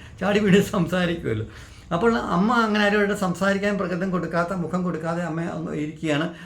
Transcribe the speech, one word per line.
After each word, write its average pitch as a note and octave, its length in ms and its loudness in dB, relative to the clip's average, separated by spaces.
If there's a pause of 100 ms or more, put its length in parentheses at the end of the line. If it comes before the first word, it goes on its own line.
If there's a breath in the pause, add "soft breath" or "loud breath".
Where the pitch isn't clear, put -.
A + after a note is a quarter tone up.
(200 loud breath)
ചാടി G3+ 200 2
വീണ് G3+ 220 6
സംസാരിക്കുമല്ലോ. E3+ 840 -2 (480 loud breath)
അപ്പോൾ A3+ 240 2
അമ്മ G3+ 360 2
അങ്ങനെ G#3+ 320 4
ആരോട് G3+ 280 4
സംസാരിക്കാൻ G3 640 0
പ്രകൃതം F#3 340 -2
കൊടുക്കാത്ത, E3+ 420 0
മുഖം F3+ 300 -2
കൊടുക്കാതെ E3+ 380 -2
അമ്മ E3 200 -4
അങ്ങ് E3 340 -6
ഇരിക്കുകയാണ്. D#3 580 -2 (120)